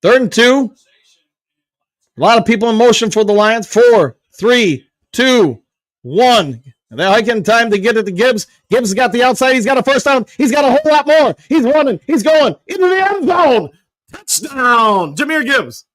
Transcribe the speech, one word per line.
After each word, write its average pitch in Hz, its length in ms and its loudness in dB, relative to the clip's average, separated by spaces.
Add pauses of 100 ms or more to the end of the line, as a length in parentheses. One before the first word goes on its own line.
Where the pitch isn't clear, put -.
Third 240 200 2
and 226 100 -4
two. 247 420 2 (1400)
A 120 40 -8
lot 208 160 4
of 226 80 2
people 226 240 0
in 226 60 0
motion 220 360 2
for 214 120 0
the 208 100 0
Lions. 214 340 0
Four, 214 500 2 (200)
three, 214 500 -2 (240)
two, 233 500 0 (400)
one. 170 600 0 (280)
And 110 100 -16
they're 175 100 -2
hiking 220 340 0
time 233 260 0
to 208 80 -2
get 214 200 -2
it 220 80 -2
to 196 60 -8
Gibbs. 214 360 -2 (220)
Gibbs 233 200 -2
has 190 40 -4
got 240 180 -2
the 240 120 -2
outside. 262 300 0
He's 254 120 -2
got 262 120 0
a 240 60 -2
first 269 220 -2
down. 269 200 0 (120)
He's 269 140 0
got 294 140 0
a 269 60 2
whole 302 200 0
lot 294 160 2
more. 302 280 2 (120)
He's 294 160 0
running. 269 440 0
He's 277 160 -2
going 294 320 2 (120)
into 370 220 -2
the 381 180 0
end 392 200 -4
zone. 277 420 0 (420)
Touchdown, 226 1040 -2
Jahmyr 294 300 -2
Gibbs. 226 500 -4